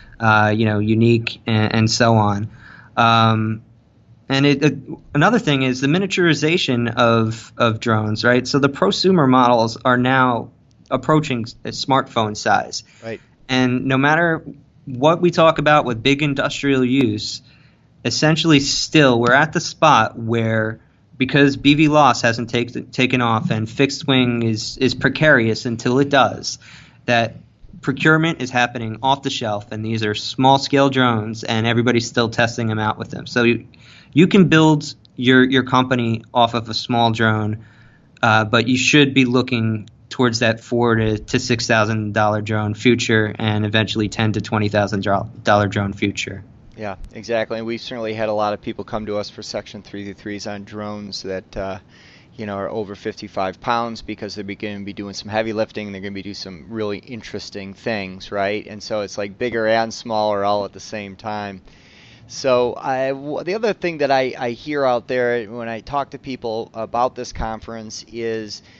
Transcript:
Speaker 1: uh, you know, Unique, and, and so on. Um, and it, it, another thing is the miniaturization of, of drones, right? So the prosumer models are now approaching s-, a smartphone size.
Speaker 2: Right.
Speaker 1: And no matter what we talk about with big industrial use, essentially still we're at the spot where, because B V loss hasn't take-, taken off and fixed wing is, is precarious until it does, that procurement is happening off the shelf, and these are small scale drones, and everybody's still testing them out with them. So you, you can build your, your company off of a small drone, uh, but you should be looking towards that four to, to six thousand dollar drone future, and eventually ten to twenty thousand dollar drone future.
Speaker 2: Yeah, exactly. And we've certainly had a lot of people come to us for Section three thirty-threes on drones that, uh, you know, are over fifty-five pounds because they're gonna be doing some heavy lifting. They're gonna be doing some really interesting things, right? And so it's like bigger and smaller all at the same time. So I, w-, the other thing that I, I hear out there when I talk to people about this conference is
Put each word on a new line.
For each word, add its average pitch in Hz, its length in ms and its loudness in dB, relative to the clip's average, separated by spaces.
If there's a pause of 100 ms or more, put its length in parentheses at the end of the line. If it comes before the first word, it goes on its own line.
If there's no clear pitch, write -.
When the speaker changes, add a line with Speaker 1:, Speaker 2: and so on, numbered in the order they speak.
(200)
Speaker 1:
uh, 107 340 4
you 110 120 2
know, 107 140 0
Unique, 113 640 2
and, 107 280 2
and 110 160 4
so 117 260 4
on. 104 340 2 (440)
Um, 113 680 2 (640)
and 135 160 2
it, 143 180 4
it, 143 160 2 (360)
another 196 240 4
thing 139 240 0
is 127 180 -2
the 139 60 0
miniaturization 156 1080 0
of, 113 600 2
of 113 240 0
drones, 107 420 0
right? 123 240 2
So 143 120 -2
the 139 100 2
prosumer 180 580 2
models 120 560 4
are 127 140 2
now 127 540 2 (400)
approaching 135 540 0
s-, - 100 -12 (100)
a 113 40 -8
smartphone 117 680 -2
size. 98 460 0 (200)
Speaker 2:
Right. 113 200 -12 (260)
Speaker 1:
And 127 380 2
no 135 100 2
matter 156 480 2 (400)
what 139 380 2
we 175 80 4
talk 160 280 4
about 151 280 4
with 113 160 -4
big 139 200 2
industrial 139 600 0
use, 123 560 0 (640)
essentially 156 560 2
still 131 580 2
we're 120 140 2
at 151 220 4
the 175 60 -2
spot 120 580 2
where, 113 640 -2 (360)
because 139 400 4
B 135 180 4
V 151 140 4
loss 147 320 4
hasn't 117 300 -2
take-, 117 420 -4
taken 127 300 0
off 113 280 0
and 110 180 -2
fixed - 380 -2
wing 123 360 2
is, 113 340 -4
is 127 180 0
precarious 135 720 2
until 123 360 0
it 139 100 0
does, - 480 0 (480)
that 117 300 0 (440)
procurement 156 600 0
is 123 80 -6
happening 120 520 -2
off 135 200 0
the 135 80 -4
shelf, 107 420 -6
and 107 120 -8
these 110 200 -2
are 104 100 -2
small 135 440 2
scale 139 320 2
drones, 113 540 0
and 113 220 -2
everybody's 117 400 2
still 117 220 0
testing 117 380 -2
them 110 120 -2
out 107 200 -2
with 113 120 -10
them. - 160 -12
So 120 160 0
you, 117 240 2 (460)
you 175 140 6
can 185 220 6
build 156 460 4 (220)
your, 127 260 6
your 127 220 4
company 127 580 0 (100)
off 117 220 2
of 110 140 -4
a 110 60 -8
small 117 360 2
drone, 110 540 0 (580)
uh, 110 220 4
but 113 240 2
you 127 80 2
should 135 360 4
be 131 140 4
looking 117 640 -2 (180)
towards 117 300 0
that 113 220 0
four 117 340 0
to, 110 240 0
to - 200 -4
six 120 280 -2
thousand 110 480 0
dollar 107 260 2
drone 107 340 -4
future, 113 640 2
and 107 280 0
eventually 107 420 -2
ten 110 240 -2
to 104 80 -2
twenty 107 280 -2
thousand 104 380 -2 (360)
dollar 104 260 4
drone 101 240 -4
future. 98 500 -6 (340)
Speaker 2:
Yeah, 101 200 -10 (160)
exactly. 113 460 -4
And 113 80 -8
we've 117 140 -6
certainly 110 340 -8
had 110 140 -2
a 107 40 -2
lot 104 220 -2
of 101 80 -10
people 104 220 -10
come 107 220 -8
to 104 120 -4
us 101 100 -6
for - 140 -16
Section 101 400 -12
three 101 220 -14
thirty-threes 101 420 -12
on 101 180 -10
drones 104 600 -12
that, 95 320 -10
uh, 98 220 -8 (580)
you 110 100 -12
know, 101 100 -8
are 98 140 -6
over 101 240 -8
fifty-five 98 640 -8
pounds 117 400 -4
because 104 360 -12
they're 104 80 -10
gonna 101 360 -10
be 101 120 -12
doing 101 200 -12
some - 160 -14
heavy 110 240 -4
lifting. 104 400 -6
They're 95 80 -12
gonna 101 120 -10
be 98 100 -10
doing 98 120 -12
some 87 340 -16
really 104 300 -6
interesting 98 760 -14
things, 95 580 -8
right? 101 340 -2
And 101 160 -16
so 107 200 -6
it's 98 160 -10
like 101 200 -10
bigger 113 280 -2
and 113 260 2
smaller 107 520 -2
all 101 200 0
at 95 80 -12
the 95 80 -20
same 101 360 -12
time. 104 460 -10 (640)
So 123 480 0
I, 131 320 -4
w-, 139 340 -8
the 175 120 -6
other 220 180 -2
thing 170 260 -6
that 139 120 0
I, 131 280 2
I 123 120 -4
hear 143 340 -4
out 120 240 0
there 120 380 0
when 117 220 -12
I 113 120 -8
talk 139 300 -6
to 139 80 -14
people 117 560 -8
about 117 420 -2
this 120 160 -12
conference 110 760 -10
is 110 560 -8 (180)